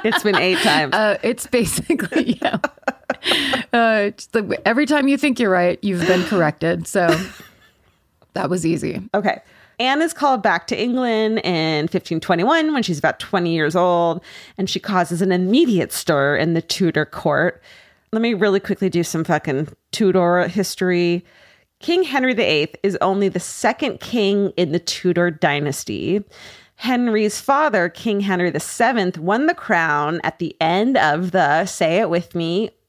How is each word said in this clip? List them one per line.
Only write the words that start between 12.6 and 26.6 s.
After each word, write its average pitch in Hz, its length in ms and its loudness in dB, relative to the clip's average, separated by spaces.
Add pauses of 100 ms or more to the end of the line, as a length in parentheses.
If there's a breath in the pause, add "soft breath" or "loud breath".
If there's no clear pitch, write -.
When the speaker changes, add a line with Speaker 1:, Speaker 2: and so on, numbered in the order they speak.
Speaker 1:
when 262 100 0
she's 165 160 -4
about 147 200 0
twenty 175 340 -2
years 156 220 0
old, 170 460 2 (360 loud breath)
and 190 120 -2
she - 100 -4
causes 175 420 -2
an 190 100 2
immediate 190 600 2
stir 143 460 0
in 165 160 0
the 165 80 0
Tudor 160 440 -2
court. 156 560 -2 (500 soft breath)
Let 220 100 0
me 233 120 0
really 196 260 2
quickly 190 300 -2
do 175 140 0
some 160 200 -2
fucking 151 460 -2 (220)
Tudor 180 560 2
history. 175 800 0 (540 soft breath)
King 349 240 0
Henry 254 320 0
the 214 80 0
eighth 156 400 0
is 196 180 -2
only 190 260 0
the 185 120 -4
second - 640 -4
king 202 540 0
in 170 160 0
the 160 80 0
Tudor 175 520 -2
dynasty. 147 920 -2 (520 loud breath)